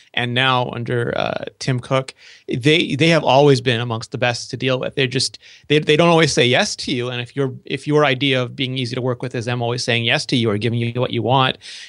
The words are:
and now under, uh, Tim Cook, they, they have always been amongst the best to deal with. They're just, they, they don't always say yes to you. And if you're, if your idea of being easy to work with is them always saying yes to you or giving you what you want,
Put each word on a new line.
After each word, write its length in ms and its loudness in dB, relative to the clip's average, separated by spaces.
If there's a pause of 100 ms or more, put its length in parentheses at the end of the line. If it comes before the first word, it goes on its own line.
(120)
and 220 -4
now 380 2
under, 440 -2
uh, 300 -4 (120)
Tim 220 -2
Cook, 340 -2 (340)
they, 460 2
they 140 2
have 160 4
always 380 6
been 180 0
amongst 320 -6
the 60 -8
best 320 -2
to 80 -10
deal 200 -2
with. 160 -6
They're 120 0
just, 320 -4 (300)
they, 100 4
they 180 2
don't 140 6
always 200 4
say 160 2
yes 300 0
to 160 -6
you. 160 -4
And 140 -6
if 120 -12
you're, 180 -2 (120)
if 220 -8
your 180 2
idea 360 2
of 140 -4
being 220 -4
easy 180 -4
to 60 -4
work 220 -4
with 120 -8
is 120 -4
them 160 -4
always 200 -4
saying 220 0
yes 220 0
to 100 0
you 140 2
or 80 -2
giving 200 -2
you 220 -4
what 120 -4
you 100 -4
want, 340 2 (320)